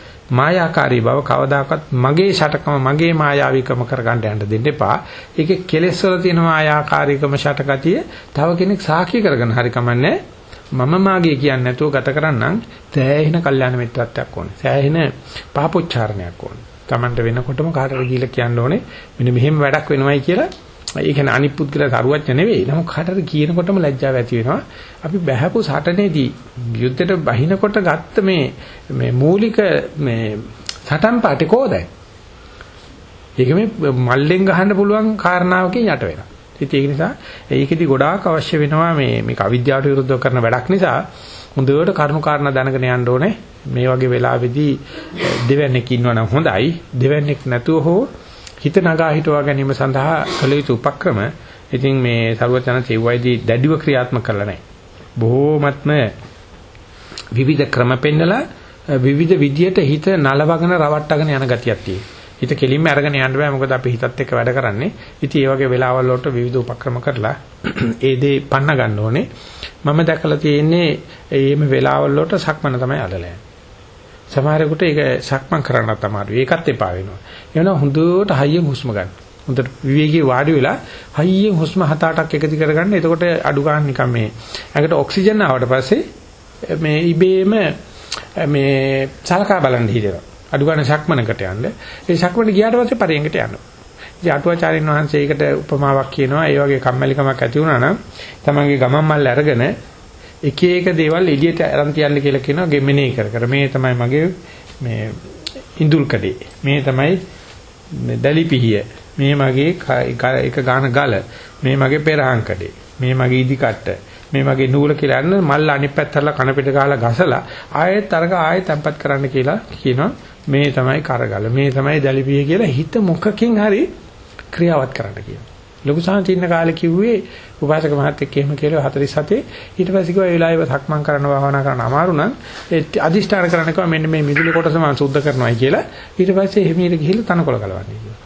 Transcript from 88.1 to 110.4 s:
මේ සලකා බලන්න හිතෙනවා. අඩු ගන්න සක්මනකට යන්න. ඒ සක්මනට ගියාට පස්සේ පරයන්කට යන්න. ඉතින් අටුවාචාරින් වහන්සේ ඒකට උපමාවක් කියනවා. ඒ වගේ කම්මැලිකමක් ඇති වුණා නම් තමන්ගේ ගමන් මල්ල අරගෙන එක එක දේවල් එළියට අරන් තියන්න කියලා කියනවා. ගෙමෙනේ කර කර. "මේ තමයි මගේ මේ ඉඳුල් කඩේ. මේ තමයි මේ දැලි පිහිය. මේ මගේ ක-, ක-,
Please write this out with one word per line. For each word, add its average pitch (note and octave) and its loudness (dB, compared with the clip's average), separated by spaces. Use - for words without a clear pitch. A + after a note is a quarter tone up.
මේ C#3 0
සලකා F#3+ 0
බලන්න B2 2
හිතෙනවා. G#2 -2
අඩු C#3+ 0
ගන්න D#3 2
සක්මනකට B2+ 0
යන්න. G2+ -6
ඒ F3 0
සක්මනට F3+ 0
ගියාට A3 4
පස්සේ A#3+ 0
පරයන්කට D3+ 0
යන්න. - -4
ඉතින් E3+ -2
අටුවාචාරින් D#3+ 0
වහන්සේ D3 0
ඒකට C#3+ 0
උපමාවක් C3+ 0
කියනවා. C#3+ 0
ඒ C#3+ 2
වගේ C#3 0
කම්මැලිකමක් C3+ 0
ඇති A#2+ -2
වුණා D3+ 2
නම් D#3+ 2
තමන්ගේ C#3+ 2
ගමන් C3 2
මල්ල D3 2
අරගෙන C3+ 2
එක D3 -2
එක F3+ 2
දේවල් E3 2
එළියට D#3+ 2
අරන් D3 0
තියන්න D3 2
කියලා C#3 0
කියනවා. D3 -2
ගෙමෙනේ C#3 2
කර A2+ -2
කර. A#2 -2
"මේ C#3 0
තමයි C3 0
මගේ C#3+ 0
මේ A2 -6
ඉඳුල් D#3 4
කඩේ. G2+ -2
මේ C#3 0
තමයි C#3 0
මේ A#2+ -4
දැලි D3 2
පිහිය. A#2+ 2
මේ C#3 0
මගේ C#3 2
ක-, B2+ -2
ක-, C3 0